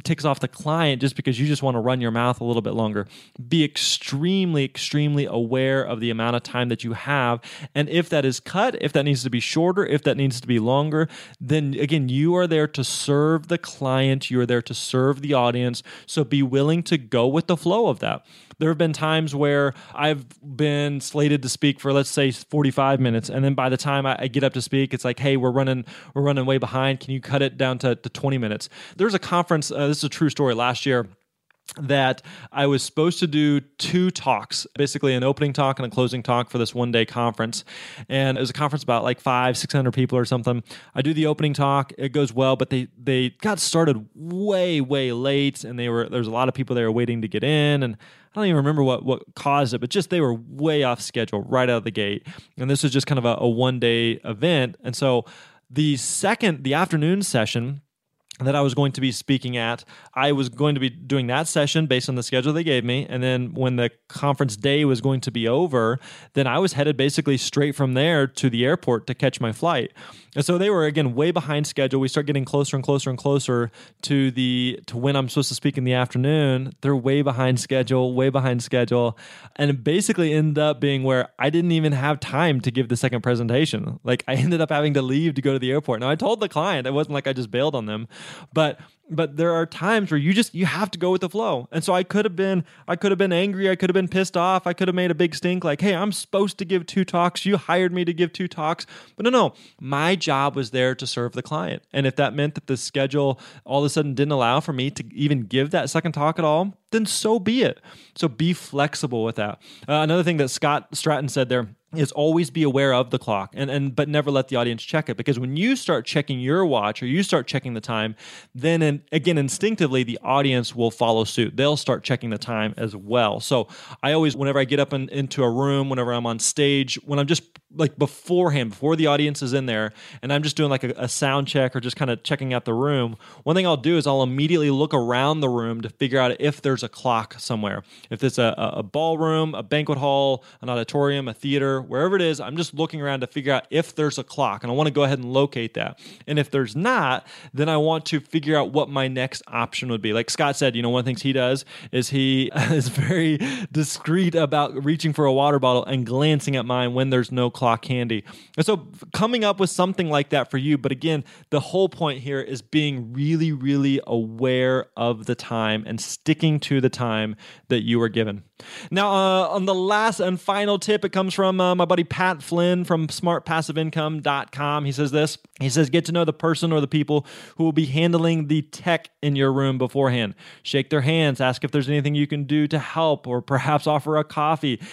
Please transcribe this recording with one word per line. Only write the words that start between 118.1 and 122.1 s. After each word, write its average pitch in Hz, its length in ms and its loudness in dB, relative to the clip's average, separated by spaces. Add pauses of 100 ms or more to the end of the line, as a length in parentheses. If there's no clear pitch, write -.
then 160 280 2
in-, 147 280 0
again, 160 280 2
instinctively, 139 640 0
the 117 200 -4
audience 131 520 2
will 117 160 2
follow 113 340 2
suit. 104 320 -2
They'll 143 220 2
start - 260 -2
checking 120 240 -4